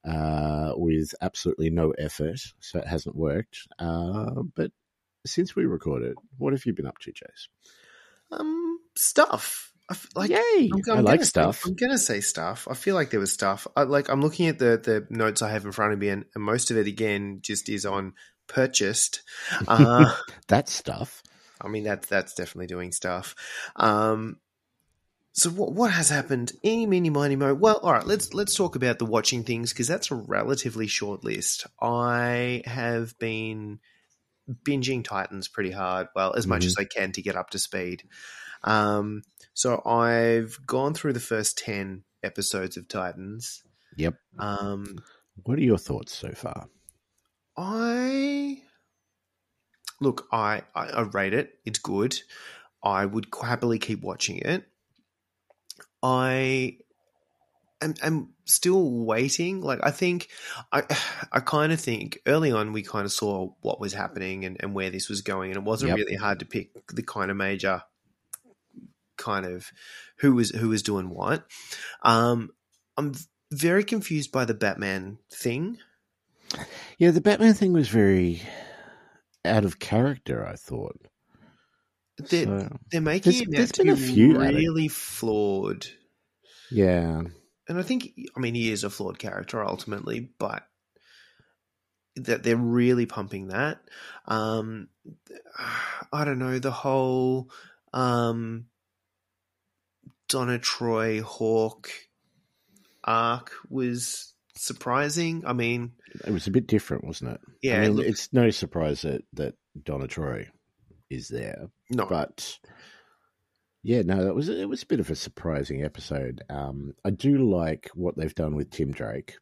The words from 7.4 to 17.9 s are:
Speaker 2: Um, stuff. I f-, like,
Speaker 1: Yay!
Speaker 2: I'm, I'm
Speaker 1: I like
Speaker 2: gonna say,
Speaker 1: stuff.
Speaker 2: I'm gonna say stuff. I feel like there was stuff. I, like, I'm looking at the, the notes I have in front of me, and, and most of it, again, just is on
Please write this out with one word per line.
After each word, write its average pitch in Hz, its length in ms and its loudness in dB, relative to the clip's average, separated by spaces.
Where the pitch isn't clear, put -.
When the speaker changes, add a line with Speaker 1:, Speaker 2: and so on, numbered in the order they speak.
Speaker 2:
Um, 330 480 -4
stuff. - 760 2
I 180 40 -6
f-, - 220 -14
like, 302 160 0
Speaker 1:
Yay! 415 420 4
Speaker 2:
I'm, 196 160 2
I'm 220 80 4
Speaker 1:
I - 40 6
like 117 180 8
Speaker 2:
gonna 269 60 2
say, - 40 4
Speaker 1:
stuff. - 360 2
Speaker 2:
I'm 185 100 -4
gonna 254 220 0
say 104 240 0
stuff. 90 480 -4
I 131 60 -6
feel 196 200 0
like 156 140 2
there 110 100 2
was 98 120 0
stuff. 101 440 -2
I, 143 80 6
like, 139 260 2
I'm 135 120 2
looking 156 260 2
at 160 120 0
the, 117 220 6
the 107 280 0
notes 113 320 0
I 107 100 -2
have 104 140 -4
in 101 60 -6
front 104 220 2
of 101 60 -2
me, 101 100 0
and, 101 160 -4
and 107 80 -6
most 117 280 0
of 113 60 2
it, 101 100 2
again, 101 540 -2
just - 280 -6
is 101 160 -4
on 98 280 -4